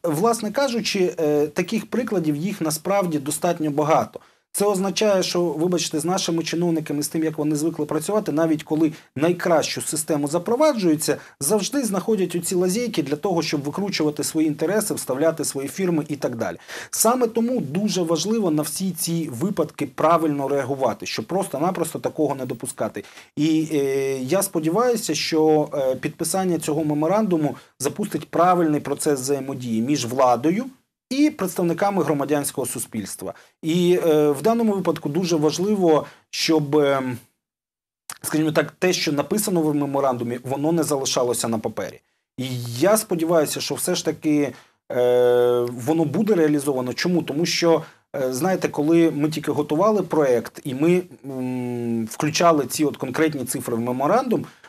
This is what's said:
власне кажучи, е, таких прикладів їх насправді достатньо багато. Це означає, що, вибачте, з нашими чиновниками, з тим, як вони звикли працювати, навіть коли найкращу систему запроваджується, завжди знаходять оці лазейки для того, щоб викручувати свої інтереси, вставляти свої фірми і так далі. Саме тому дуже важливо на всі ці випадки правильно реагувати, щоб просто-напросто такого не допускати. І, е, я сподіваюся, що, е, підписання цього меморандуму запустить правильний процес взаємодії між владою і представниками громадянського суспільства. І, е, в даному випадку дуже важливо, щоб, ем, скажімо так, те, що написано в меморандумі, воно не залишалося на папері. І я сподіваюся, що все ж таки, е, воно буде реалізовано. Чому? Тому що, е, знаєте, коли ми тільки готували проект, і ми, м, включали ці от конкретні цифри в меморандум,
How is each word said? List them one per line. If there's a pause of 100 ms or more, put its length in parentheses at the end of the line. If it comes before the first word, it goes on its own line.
власне
кажучи,
е,
таких
прикладів
їх
насправді
достатньо
багато. (360)
Це
означає,
що,
вибачте,
з
нашими
чиновниками,
з
тим,
як
вони
звикли
працювати,
навіть
коли (240)
найкращу
систему
запроваджується, (240)
завжди
знаходять
оці
лазейки
для
того,
щоб
викручувати
свої
інтереси,
вставляти
свої
фірми
і
так
далі. (340)
Саме
тому
дуже
важливо
на
всі
ці
випадки
правильно
реагувати,
щоб
просто-напросто
такого
не
допускати. (320)
І,
е,
я
сподіваюся,
що,
е,
підписання
цього
меморандуму (220)
запустить
правильний
процес
взаємодії
між
владою (520)
і
представниками
громадянського
суспільства. (280)
І,
е,
в
даному
випадку
дуже
важливо, (240)
щоб,
ем, (1040)
скажімо
так,
те,
що
написано
в
меморандумі,
воно
не
залишалося
на
папері. (380)
І (340)
я
сподіваюся,
що
все
ж
таки, (400)
е,
воно
буде
реалізовано.
Чому?
Тому
що, (340)
е,
знаєте,
коли
ми
тільки
готували
проект,
і
ми, (220)
м,
включали
ці
от
конкретні
цифри
в
меморандум, (240)